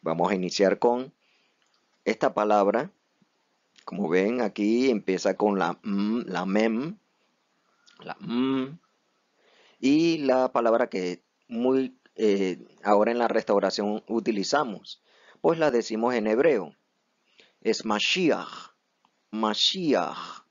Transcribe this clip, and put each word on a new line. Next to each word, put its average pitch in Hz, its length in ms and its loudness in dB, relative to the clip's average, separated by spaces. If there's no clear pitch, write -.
Vamos 165 280 0
a 104 40 0
iniciar 95 440 2
con 123 340 0
esta 110 300 -2
palabra. 104 560 2
Como 90 240 -6
ven, 98 340 0
aquí 110 480 0
empieza 98 460 -2
con 104 220 0
la 87 240 -2
m, 104 440 -2
la 90 180 -4
MEM, 113 540 -2
la - 200 -14
m, 131 580 -4
y 160 380 2
la 127 340 2
palabra 117 380 2
que 90 320 -6
muy, 127 500 0
eh, 98 480 0
ahora 104 260 4
en 120 80 -2
la 117 100 0
restauración 104 760 0
utilizamos, 113 960 -4
pues 165 180 2
la 156 120 2
decimos 117 440 0
en 107 120 0
hebreo. 110 480 2
Es 110 240 -2
Mashiach, 107 880 -2
Mashiach. 110 1200 -2